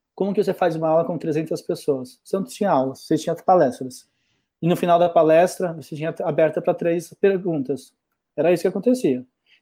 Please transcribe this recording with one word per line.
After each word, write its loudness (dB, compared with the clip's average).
Como -2
que 0
você 0
faz 0
uma -2
aula 2
com -6
trezentas -4
pessoas? -4
Você -6
não -4
tinha -4
aula, 2
você -4
tinha -4
palestras. 0
E -2
no 2
final 2
da 4
palestra, 2
você -14
tinha -8
aberta 0
pra 0
três -4
perguntas. -2
Era 2
isso 2
que 0
acontecia. 0